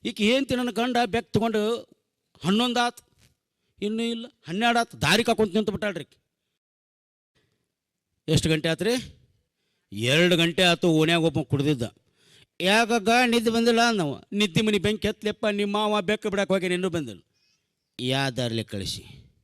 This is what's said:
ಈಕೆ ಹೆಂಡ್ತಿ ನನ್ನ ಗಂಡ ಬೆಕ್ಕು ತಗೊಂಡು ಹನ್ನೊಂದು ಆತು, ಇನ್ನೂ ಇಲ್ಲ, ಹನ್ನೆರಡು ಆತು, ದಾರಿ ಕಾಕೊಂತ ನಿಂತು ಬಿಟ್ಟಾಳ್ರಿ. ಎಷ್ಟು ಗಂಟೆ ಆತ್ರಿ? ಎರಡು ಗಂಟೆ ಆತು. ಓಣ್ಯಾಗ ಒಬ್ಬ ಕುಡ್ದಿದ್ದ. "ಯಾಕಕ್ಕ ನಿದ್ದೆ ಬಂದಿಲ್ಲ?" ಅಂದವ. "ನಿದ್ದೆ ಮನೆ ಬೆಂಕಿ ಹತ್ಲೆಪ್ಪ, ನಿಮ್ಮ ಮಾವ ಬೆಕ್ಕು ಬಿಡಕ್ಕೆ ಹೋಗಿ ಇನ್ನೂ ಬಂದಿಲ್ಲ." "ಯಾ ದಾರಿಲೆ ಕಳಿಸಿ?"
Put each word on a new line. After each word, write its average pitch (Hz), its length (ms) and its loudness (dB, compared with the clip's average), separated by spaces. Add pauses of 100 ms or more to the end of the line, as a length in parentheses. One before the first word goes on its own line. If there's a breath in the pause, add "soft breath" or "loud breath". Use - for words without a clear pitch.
ಈಕೆ 214 280 2
ಹೆಂಡ್ತಿ 269 220 0
ನನ್ನ 247 140 -2
ಗಂಡ 233 360 -2
ಬೆಕ್ಕು 226 260 -6
ತಗೊಂಡು 220 580 -2 (540)
ಹನ್ನೊಂದು 233 360 0
ಆತು, 240 240 -2 (760)
ಇನ್ನೂ 220 220 -4
ಇಲ್ಲ, 233 220 -6 (220)
ಹನ್ನೆರಡು 233 320 0
ಆತು, 151 220 -6
ದಾರಿ 180 220 2
ಕಾಕೊಂತ 214 300 0
ನಿಂತು 214 180 0
ಬಿಟ್ಟಾಳ್ರಿ. 175 360 -6 (2250)
ಎಷ್ಟು 156 220 2
ಗಂಟೆ 160 200 0
ಆತ್ರಿ? 220 440 -2 (800)
ಎರಡು 147 460 2
ಗಂಟೆ 170 260 2
ಆತು. 175 240 2
ಓಣ್ಯಾಗ 160 360 4
ಒಬ್ಬ 160 180 0
ಕುಡ್ದಿದ್ದ. 139 420 0 (760 soft breath)
"ಯಾಕಕ್ಕ 214 480 2 (160)
ನಿದ್ದೆ 233 260 2
ಬಂದಿಲ್ಲ?" 233 300 2
ಅಂದವ. 202 420 0 (100)
"ನಿದ್ದೆ 208 280 0
ಮನೆ 214 180 2
ಬೆಂಕಿ 208 280 -2
ಹತ್ಲೆಪ್ಪ, 214 380 -6
ನಿಮ್ಮ 202 320 -2
ಮಾವ 208 240 0
ಬೆಕ್ಕು 208 280 -2
ಬಿಡಕ್ಕೆ 196 240 0
ಹೋಗಿ 190 120 0
ಇನ್ನೂ 180 240 -2
ಬಂದಿಲ್ಲ." 127 320 -6 (760)
"ಯಾ 131 300 -2
ದಾರಿಲೆ 113 340 -4
ಕಳಿಸಿ?" - 680 -12 (100)